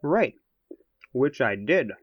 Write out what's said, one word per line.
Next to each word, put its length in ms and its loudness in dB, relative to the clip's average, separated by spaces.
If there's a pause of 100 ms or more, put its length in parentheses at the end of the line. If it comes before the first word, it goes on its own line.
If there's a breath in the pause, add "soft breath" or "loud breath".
Right. 320 0 (760)
Which 280 -2
I 160 0
did. 360 0 (100)